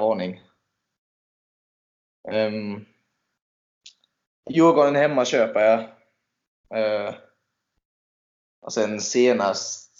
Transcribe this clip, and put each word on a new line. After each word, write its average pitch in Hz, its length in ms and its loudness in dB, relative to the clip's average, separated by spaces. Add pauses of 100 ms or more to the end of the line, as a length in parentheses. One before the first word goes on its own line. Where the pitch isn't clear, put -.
varning. 92 340 -4 (1900)
Ehm, 107 560 -6 (1700)
Djurgården 147 460 4
hemma 143 280 2
köper 113 360 0
jag. 110 200 4 (1000)
Eh, 104 340 -4 (1500)
och - 80 -14
sen 107 280 -4
senast 110 1000 -2